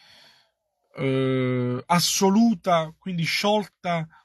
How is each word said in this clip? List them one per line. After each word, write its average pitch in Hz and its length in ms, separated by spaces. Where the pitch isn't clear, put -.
eh, 131 880
assoluta, 185 1120
quindi 175 260
sciolta 180 840